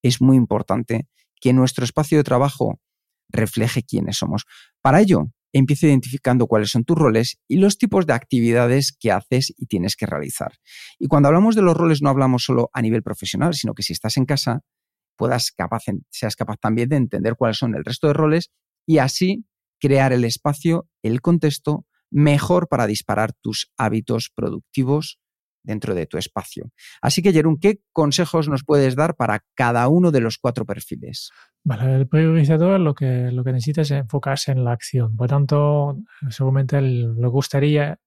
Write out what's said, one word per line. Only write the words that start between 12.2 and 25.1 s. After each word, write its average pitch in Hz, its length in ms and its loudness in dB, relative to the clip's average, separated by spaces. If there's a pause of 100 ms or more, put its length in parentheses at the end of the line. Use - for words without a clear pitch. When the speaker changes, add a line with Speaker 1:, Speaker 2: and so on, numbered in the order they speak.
Speaker 1:
solo 120 280 0
a 123 100 -4
nivel 110 200 0
profesional, - 520 -4
sino - 200 -6
que 98 80 -10
si - 100 -6
estás - 240 -4
en 131 80 2
casa, 131 380 -2 (540)
puedas 123 360 -2
capaz 107 360 -6
en-, - 220 -6
seas - 240 -8
capaz - 220 -8
también 117 320 -2
de 151 80 0
entender 117 400 -2
cuáles 113 220 -2
son 117 160 -4
el 76 100 -8
resto - 240 -2
de 147 60 2
roles 156 360 0 (360)
y 156 120 4
así 185 460 0 (360)
crear 135 320 2
el 123 120 2
espacio, 147 640 -2 (140)
el 113 180 -2
contexto 151 680 0 (240)
mejor 147 580 2
para 120 180 0
disparar 107 460 -2
tus - 440 -10
hábitos 110 580 -4
productivos 127 840 -4 (440)